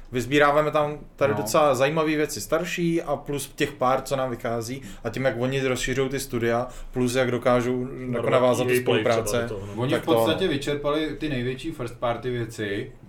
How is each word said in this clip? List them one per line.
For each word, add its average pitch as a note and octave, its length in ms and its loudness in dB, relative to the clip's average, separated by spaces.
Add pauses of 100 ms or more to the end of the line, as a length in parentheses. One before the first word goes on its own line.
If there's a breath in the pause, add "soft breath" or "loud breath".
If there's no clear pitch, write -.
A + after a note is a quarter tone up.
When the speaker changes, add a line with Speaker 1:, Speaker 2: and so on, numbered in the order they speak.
(120)
Speaker 1:
vysbíráváme C#3+ 600 4
tam D3 260 0 (180)
tady C#3 180 2
Speaker 2:
No. - 40 0
Speaker 1:
docela D3 380 4
zajímavé D#3 400 2
věci D3 260 -2
starší E3+ 600 -2
a C#3+ 140 -4
plus C#3+ 400 -6
těch C#3+ 160 -2
pár, B2+ 300 2
co C#3 140 -4
nám C3 140 -2
vychází. A#2 520 -4 (220 loud breath)
A A#2+ 60 -4
tím, B2+ 160 -4
jak B2+ 140 2
oni C3 220 0
rozšiřují C3 480 0
ty C3+ 100 -4
studia, A#2 480 0 (240 loud breath)
plus B2 240 0
jak B2+ 160 4
dokážou B2 560 2 (220)
jako - 20 -4
Speaker 3:
Normální A2+ 200 0
Speaker 1:
navázat B2+ 360 4
tu B2+ 60 4
Speaker 3:
E B2 60 4
A B2 40 -2
Play A2+ 200 2
třeba A#2 100 4
Speaker 1:
spolupráce. A2+ 360 0
Speaker 3:
do A2 100 -6
toho, G2 160 -10
no. A2 60 -4
Speaker 2:
Oni C3 100 0
Speaker 1:
Tak A2+ 100 2
Speaker 2:
v - 40 -10
Speaker 1:
to - 80 4
Speaker 2:
podstatě A#2 340 4
vyčerpali D3 720 -2
ty D#3 100 -4
největší B2+ 420 -4
first A#2+ 280 -10
party A#2 300 -2
věci, A2+ 640 -4 (180)